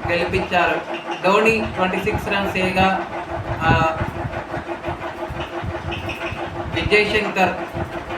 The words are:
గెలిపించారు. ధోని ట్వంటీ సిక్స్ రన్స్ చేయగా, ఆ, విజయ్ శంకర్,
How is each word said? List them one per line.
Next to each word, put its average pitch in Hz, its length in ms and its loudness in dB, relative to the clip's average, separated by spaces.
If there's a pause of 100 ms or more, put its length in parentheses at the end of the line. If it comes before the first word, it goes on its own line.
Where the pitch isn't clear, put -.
గెలిపించారు. 175 720 2 (440)
ధోని 220 500 6
ట్వంటీ 185 220 2
సిక్స్ 214 320 -2
రన్స్ 196 280 0
చేయగా, 185 500 4 (560)
ఆ, - 340 4 (2750)
విజయ్ 208 380 4
శంకర్, 190 420 2 (640)